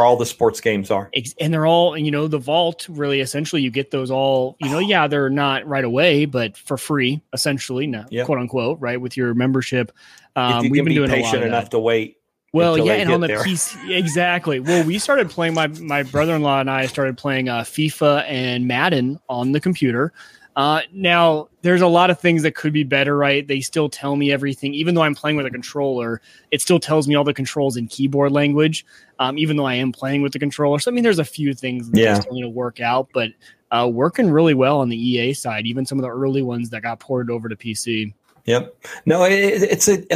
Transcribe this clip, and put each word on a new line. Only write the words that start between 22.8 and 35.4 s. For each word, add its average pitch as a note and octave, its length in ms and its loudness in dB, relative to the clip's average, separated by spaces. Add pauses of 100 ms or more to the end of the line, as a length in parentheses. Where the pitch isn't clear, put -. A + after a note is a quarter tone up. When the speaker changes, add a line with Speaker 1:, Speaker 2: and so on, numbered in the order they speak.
Speaker 2:
better, C#3 340 2
right? C#3+ 300 2
They C#3 140 -2
still D3+ 280 -2
tell C#3+ 280 -4
me C#3+ 160 0
everything. C#3 420 -4
Even D#3+ 220 0
though E3 60 4
I'm D3 120 2
playing D3+ 220 -2
with C#3 100 -2
a B2+ 40 -6
controller, B2 680 -4 (300)
it D3 100 0
still E3+ 200 2
tells D3+ 260 0
me D3 80 2
all C#3+ 80 4
the C#3+ 100 0
controls C#3 440 -2
in A#2+ 100 -6
keyboard C#3 460 0
language, D3 520 2 (360)
um, C3+ 180 -2
even D#3 180 0
though C#3+ 80 0
I B2+ 100 0
am B2+ 180 -2
playing C#3 300 -2
with C#3 100 -2
the C3+ 80 -6
controller. C#3+ 400 0
So, A#3+ 100 -2
I A#3+ 40 -4
mean, A#3+ 100 0
there's G3+ 160 4
a D3+ 40 0
few C#3+ 300 -4
things B2 380 -8
that G#2+ 80 6
Speaker 1:
Yeah. A2 200 6
Speaker 2:
still A#2+ 140 -8
need B2+ 80 -6
to A#2+ 60 -8
work A#2+ 320 -8
out, B2 340 0
but, A2+ 160 -2 (400)
uh, A#2+ 200 2
working D#3 380 2
really D#3+ 240 6
well C#3 280 4
on B2+ 80 0
the A#2 100 -4 (140)
E A#2+ 80 0
A B2 140 0
side, A2+ 320 -6